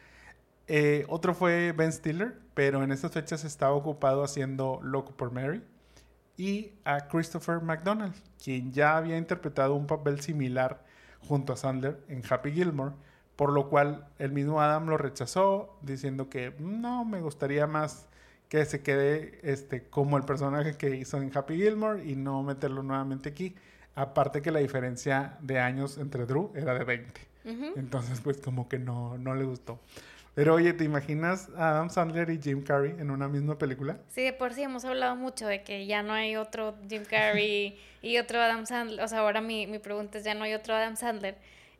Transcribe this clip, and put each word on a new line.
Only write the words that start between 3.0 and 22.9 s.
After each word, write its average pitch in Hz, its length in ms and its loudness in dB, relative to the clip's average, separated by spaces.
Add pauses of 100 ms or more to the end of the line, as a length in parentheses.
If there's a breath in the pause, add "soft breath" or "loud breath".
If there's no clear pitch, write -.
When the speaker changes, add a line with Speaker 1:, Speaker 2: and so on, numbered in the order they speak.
Speaker 1:
fechas 165 320 -4
estaba 143 300 2
ocupado 143 500 2
haciendo 135 580 -2
Loco 135 340 -4
por 123 160 -4
Mary. 135 300 -4 (760 soft breath)
Y 202 360 -4 (120)
a 143 240 0
Christopher 165 520 -2
McDonald, 175 540 -2 (280)
quien 127 300 -4
ya 147 240 6
había 165 220 0
interpretado 151 560 2
un 143 120 0
papel 147 340 0
similar 131 600 -2 (460 loud breath)
junto 139 240 0
a 123 40 -2
Sandler 135 420 -2 (100)
en 131 200 -8
Happy 135 240 0
Gilmore, 147 400 0 (440 loud breath)
por 143 160 4
lo 143 160 4
cual 147 380 4 (120)
el 139 140 -4
mismo 143 300 2
Adam 151 260 4
lo 156 80 4
rechazó, 190 840 0
diciendo 135 480 -6
que, 123 280 -6
"No, 233 460 -4
me 214 160 -4
gustaría 147 460 0
más 151 420 -4 (400 soft breath)
que 151 160 4
se 143 180 -4
quede, 143 600 2
este, 139 420 -4
como 143 320 2
el 135 80 0
personaje 143 520 0
que 135 200 0
hizo 131 240 -6
en 135 160 -4
Happy 151 200 0
Gilmore 214 480 2
y 139 120 -4
no 135 260 -2
meterlo 139 400 -4
nuevamente 135 460 -4